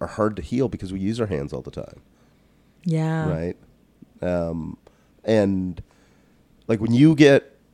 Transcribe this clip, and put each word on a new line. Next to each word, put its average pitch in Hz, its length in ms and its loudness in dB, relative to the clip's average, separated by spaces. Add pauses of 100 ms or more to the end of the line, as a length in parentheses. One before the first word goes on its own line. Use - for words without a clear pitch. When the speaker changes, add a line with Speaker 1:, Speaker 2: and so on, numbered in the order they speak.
Speaker 1:
are 82 60 -6
hard 107 300 -4
to 90 40 -10
heal 123 260 -4
because 92 240 -10
we 95 80 -8
use 110 220 -4
our 107 60 -2
hands 73 260 -6
all 65 80 -10
the 71 100 -16
time. - 300 -16 (840)
Speaker 2:
Yeah. 160 440 -2
Speaker 1:
Right? 85 280 -6 (640)
Um, 85 560 -6 (460)
and, 98 580 0 (840)
like, 113 140 0
when 117 120 -2
you 151 220 6
get, 139 420 6 (160)